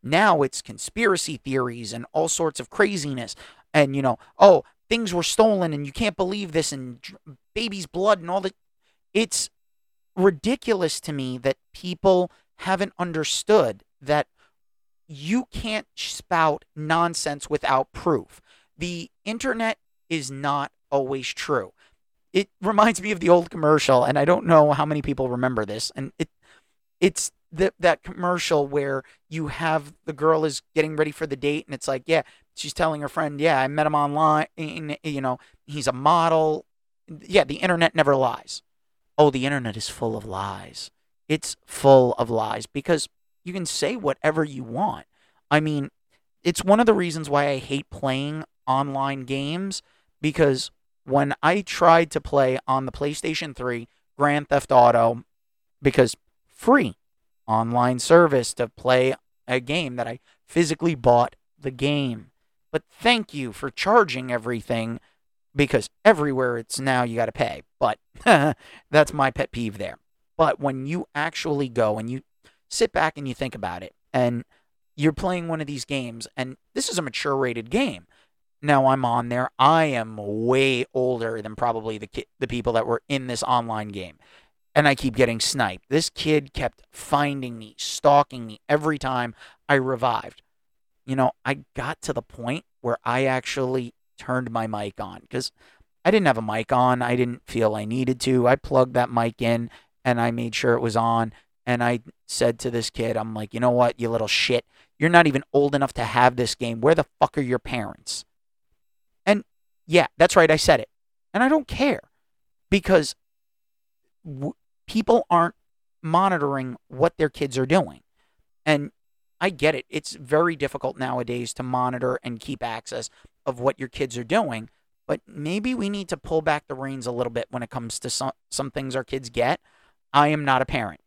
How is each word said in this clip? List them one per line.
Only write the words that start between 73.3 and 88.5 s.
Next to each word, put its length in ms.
think 200
about 280
it, 120
and 320
you're 160
playing 360
one 120
of 60
these 180
games, 420
and 200
this 140
is 100
a 40
mature 340
rated 340
game. 360
Now 240
I'm 180
on 240
there. 300
I 260
am 320
way 760
older 480
than 120
probably 440
the 80
ki-, 200
the 80
people 240
that 140
were 220
in 180
this 160
online 460
game. 300
And 140
I 60
keep 200
getting 260
sniped. 500
This 200
kid 440
kept 360
finding 680
me, 200
stalking 680
me 220